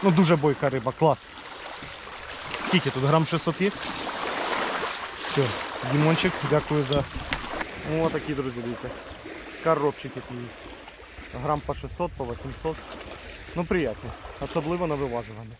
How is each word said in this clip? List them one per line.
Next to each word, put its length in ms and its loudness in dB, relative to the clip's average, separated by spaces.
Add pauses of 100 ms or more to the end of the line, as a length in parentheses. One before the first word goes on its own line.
ну, 80 10
дуже 240 10
бойка 340 4
риба, 300 0
клас. 300 4 (1400)
Скільки 220 6
тут, 140 0
грам 220 6
шістсот 360 0
є? 100 4 (1500)
Все, 220 0 (500)
Дімончик, 420 6 (160)
дякую 340 4
за... 200 4 (920)
О, 120 4
такі, 240 -2
друзі, 300 -2
дивіться. 260 -4 (760)
Коробчики 560 2
такі. 220 -10 (1040)
Грам 220 0
по 100 -2
шістсот, 360 -4
по 120 -6
вісімсот. 520 -6 (800)
Ну, 100 0
приємно, 460 0 (300)
особливо 460 0
на 80 2
виважування. 640 -4